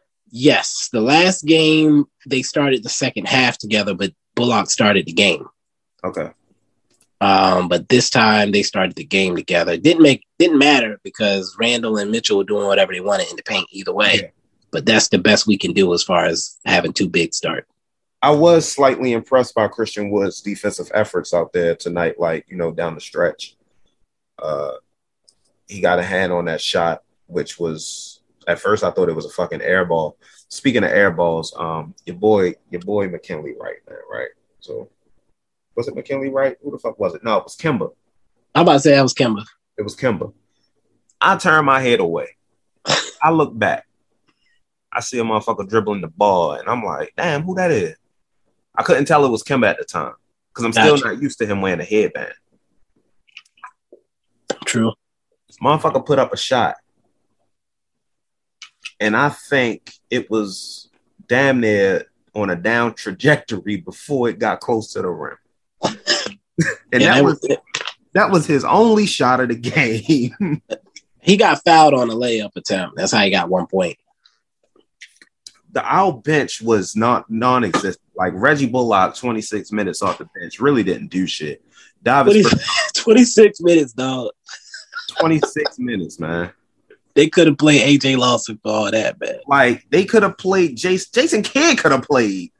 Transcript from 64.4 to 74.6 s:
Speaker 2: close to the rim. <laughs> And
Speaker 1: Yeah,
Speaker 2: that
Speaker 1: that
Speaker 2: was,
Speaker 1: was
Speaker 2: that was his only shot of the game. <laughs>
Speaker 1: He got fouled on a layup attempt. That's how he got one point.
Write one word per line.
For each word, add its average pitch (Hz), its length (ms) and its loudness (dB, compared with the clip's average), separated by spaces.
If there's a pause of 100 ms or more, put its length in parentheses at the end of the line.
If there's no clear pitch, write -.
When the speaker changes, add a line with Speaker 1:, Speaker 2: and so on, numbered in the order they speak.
Speaker 2:
close 113 340 -4
to 101 80 -6
the 92 80 -4
rim. 78 280 -10 (440)
<laughs> - 160 -6 (920)
And 123 100 4
Speaker 1:
Yeah, 151 140 6
Speaker 2:
that - 0 -
Speaker 1:
that 139 80 6
Speaker 2:
was, 151 180 2
Speaker 1:
was - 160 -2 (560)
Speaker 2:
that 190 180 2
was 170 140 4
his 139 180 0
only 214 440 4
shot 127 320 2
of 127 100 0
the 117 60 -2
game. 123 1120 -2
<laughs> - 40 -8 (540)
Speaker 1:
He 196 120 6
got 175 260 4
fouled 160 300 8
on 123 160 2
a 113 40 -6
layup 113 440 -4
attempt. 92 400 -6
That's 92 160 -2
how 104 100 4
he 98 80 2
got 87 180 0
one 90 160 -2
point. 90 320 -4 (1800)